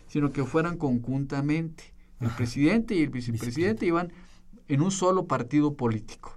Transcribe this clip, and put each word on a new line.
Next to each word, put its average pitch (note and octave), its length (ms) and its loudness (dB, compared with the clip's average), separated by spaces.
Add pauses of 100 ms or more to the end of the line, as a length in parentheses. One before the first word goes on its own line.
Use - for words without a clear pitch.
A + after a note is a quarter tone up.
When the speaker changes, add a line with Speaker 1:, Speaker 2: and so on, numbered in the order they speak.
Speaker 1:
sino C#3+ 260 0
que C#3 120 -2
fueran D#3+ 320 0
conjuntamente. C#3 1200 -2 (260)
El A#2 60 -2
Speaker 2:
Ajá. A2+ 100 -2
Speaker 1:
presidente D#3+ 580 2
y E3 80 2
el C#3+ 80 0
vicepresidente B2 760 -2
Speaker 2:
Vicepresidente. - 0 -
Speaker 1:
iban E3+ 260 0 (560)
en C#3 140 4
un F#3+ 80 2
solo F#3 360 2
partido C#3 500 2
político. - 600 -4